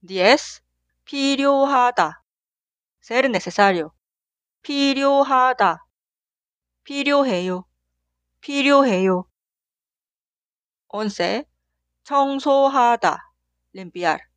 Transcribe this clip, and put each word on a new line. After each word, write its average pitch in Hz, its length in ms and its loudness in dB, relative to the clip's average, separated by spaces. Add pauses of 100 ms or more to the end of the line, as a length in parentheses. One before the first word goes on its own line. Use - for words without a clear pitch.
diez, 190 560 0 (440)
필요하다, 277 1160 0 (760)
ser 254 240 -2
necesario. 190 680 -2 (680)
필요하다, 269 1200 0 (1000)
필요해요, 254 800 -2 (760)
필요해요. 254 880 0 (1600)
once, 202 540 -4 (600)
청소하다, 269 1300 0 (420)
limpiar. 175 460 -6 (180)